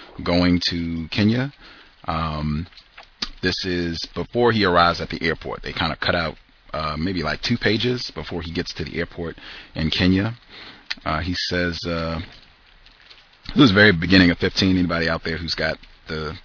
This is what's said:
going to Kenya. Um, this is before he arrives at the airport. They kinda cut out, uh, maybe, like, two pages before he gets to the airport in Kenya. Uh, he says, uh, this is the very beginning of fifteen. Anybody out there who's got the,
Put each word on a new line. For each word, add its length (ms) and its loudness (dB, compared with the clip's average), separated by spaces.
going 360 4
to 400 -4
Kenya. 440 2
Um, 580 -2
this 240 -2
is 340 -2
before 360 2
he 140 4
arrives 340 4
at 100 -8
the 120 -6
airport. 400 -4
They 120 -10
kinda 240 -2
cut 180 -2
out, 220 -4
uh, 240 -4
maybe, 240 -2
like, 220 -4
two 140 0
pages 520 -2
before 320 -8
he 80 -8
gets 240 -6
to 100 -8
the 140 -8
airport 400 -8
in 160 -2
Kenya. 440 2
Uh, 140 -2
he 160 -4
says, 500 -2
uh, 340 -4
this 120 6
is 40 6
the 60 2
very 160 8
beginning 400 6
of 80 -2
fifteen. 400 2
Anybody 280 0
out 160 -2
there 140 -4
who's 160 -6
got 240 -2
the, 380 -8